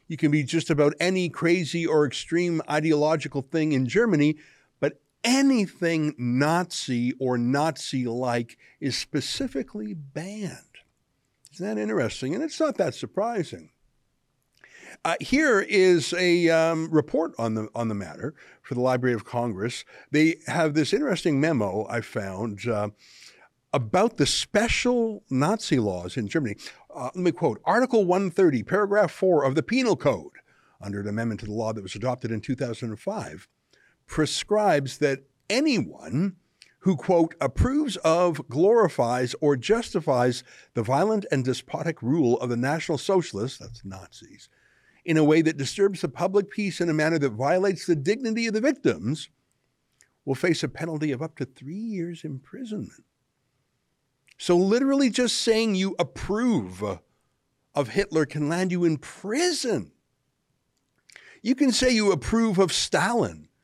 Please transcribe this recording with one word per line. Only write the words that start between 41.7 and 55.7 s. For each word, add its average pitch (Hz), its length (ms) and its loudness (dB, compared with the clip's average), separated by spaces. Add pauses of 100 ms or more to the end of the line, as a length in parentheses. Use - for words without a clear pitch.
rule 120 380 2
of 120 120 -4
the 120 60 -2
National 147 400 -2
Socialists," 135 600 -2
that's 107 260 -18
Nazis, 95 640 -18 (560)
"in 165 120 2
a 156 80 6
way 156 180 6
that 160 140 2
disturbs 190 460 0
the 170 60 0
public 190 400 0
peace 202 320 -4
in 175 80 0
a 160 60 2
manner 156 240 2
that 139 120 2
violates 160 560 0
the 170 100 2
dignity 220 500 -2
of 214 80 0
the 214 60 0
victims, 151 720 0 (920)
will 135 120 -2
face 175 260 0
a 143 60 -2
penalty 156 420 -4
of 127 100 -4
up 156 180 -8
to 139 60 -4
three 131 300 -12
years 190 480 -8
imprisonment." 196 800 -12 (1300)
So - 200 2
literally 254 540 4
just 247 260 0
saying 220 400 2